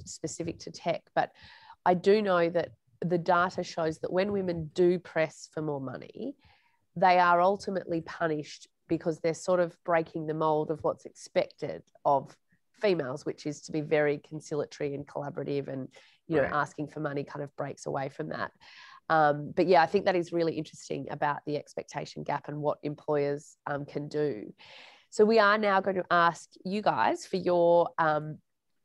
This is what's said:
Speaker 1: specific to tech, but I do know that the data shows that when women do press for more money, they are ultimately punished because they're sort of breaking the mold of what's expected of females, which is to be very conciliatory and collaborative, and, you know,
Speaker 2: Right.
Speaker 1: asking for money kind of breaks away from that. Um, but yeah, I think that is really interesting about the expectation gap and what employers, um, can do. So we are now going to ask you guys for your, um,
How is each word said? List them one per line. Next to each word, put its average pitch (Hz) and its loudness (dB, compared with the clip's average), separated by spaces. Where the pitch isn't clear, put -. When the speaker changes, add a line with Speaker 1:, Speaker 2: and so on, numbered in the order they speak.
Speaker 1:
specific - -10
to - -14
tech, - -4
but - 0
I 180 6
do 196 4
know 175 4
that 170 -2
the 175 2
data 175 2
shows 160 -4
that - -6
when 196 0
women 175 -4
do 180 6
press - -4
for 156 -6
more 143 -4
money, 127 -10
they 180 6
are 175 6
ultimately 185 0
punished - -6
because 165 -2
they're 160 -2
sort 180 0
of 170 -2
breaking 165 -2
the 156 -4
mold 156 0
of 151 -6
what's - -4
expected - -6
of 143 0
females, 156 0
which - -8
is 147 -8
to - -16
be 156 -2
very 147 2
conciliatory 147 -8
and 143 -10
collaborative, 143 -6
and, 135 -8
you 160 0
know, 135 4
Speaker 2:
Right. - -2
Speaker 1:
asking 147 -4
for - -12
money 143 -4
kind 147 -10
of 143 -14
breaks - -8
away 143 -6
from 156 -10
that. 120 -8
Um, 147 4
but 170 2
yeah, 175 8
I 160 4
think - 0
that 185 2
is 170 -2
really 165 0
interesting 151 -8
about 147 -2
the 147 -4
expectation - -10
gap 147 -6
and 147 -8
what 147 -2
employers, 147 -4
um, 143 -6
can 147 -10
do. 147 -4
So 214 4
we 226 6
are 208 6
now 196 2
going 190 -2
to 175 -4
ask 170 2
you 202 -4
guys 160 0
for 190 -4
your, 170 4
um, 151 0